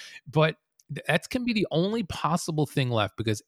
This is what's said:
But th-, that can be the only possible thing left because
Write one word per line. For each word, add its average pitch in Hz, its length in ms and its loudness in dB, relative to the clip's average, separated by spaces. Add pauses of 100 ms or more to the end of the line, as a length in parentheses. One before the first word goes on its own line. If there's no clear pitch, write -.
(280)
But 156 280 2 (360)
th-, - 160 -10
that 139 220 0
can 254 160 -2
be 240 80 0
the 214 160 0
only 202 340 2
possible 156 600 0
thing 131 240 0
left 110 280 2
because 110 300 0